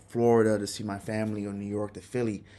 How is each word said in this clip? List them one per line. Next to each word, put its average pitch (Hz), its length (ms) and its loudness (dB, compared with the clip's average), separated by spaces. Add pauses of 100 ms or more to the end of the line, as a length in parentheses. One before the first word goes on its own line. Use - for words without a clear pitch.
Florida 117 500 4
to 101 80 -4
see - 160 -8
my 101 160 -6
family, 107 480 -4
or 101 60 -8
New 101 140 -8
York 104 280 -6
to 92 60 -12
Philly, 113 440 -4 (140)